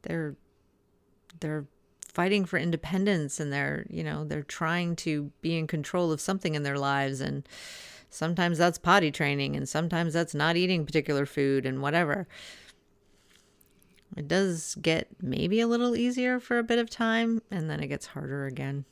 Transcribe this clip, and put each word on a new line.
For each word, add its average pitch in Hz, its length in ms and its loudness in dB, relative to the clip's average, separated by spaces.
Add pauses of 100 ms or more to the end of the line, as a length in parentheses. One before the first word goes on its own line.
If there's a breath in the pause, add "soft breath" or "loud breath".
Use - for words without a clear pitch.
They're, 156 320 -6 (1040)
they're 151 260 -4 (480)
fighting 190 320 2
for 185 120 -2
independence, 170 800 0
and 147 120 -2
they're, 143 380 -2
you 165 140 -6
know, 156 220 -4
they're 147 180 -4
trying 170 540 -2
to 147 340 -2 (100)
be 165 160 0
in 156 100 -2
control 170 440 0
of 151 100 -2
something 190 340 -2
in 147 80 -2
their 139 140 -2
lives, 139 440 0
and 139 260 -4 (640 loud breath)
sometimes 170 480 0
that's 175 200 4
potty 175 340 6
training, 143 440 0
and 139 140 -4
sometimes 165 440 0
that's 165 200 0
not 160 240 2
eating 180 280 2
particular 143 400 2
food 139 400 2
and 131 160 -2
whatever. 151 460 2 (1900 loud breath)
It 143 100 -8
does 175 540 0
get 160 260 2 (140)
maybe 175 380 0
a 233 80 4
little 240 280 2
easier 247 440 2
for 240 180 -2
a 233 60 2
bit 233 160 2
of 226 100 -2
time, 226 640 0
and 160 180 -2
then 151 100 -4
it 143 80 -4
gets 143 200 -6
harder 139 400 -6
again. 135 440 -4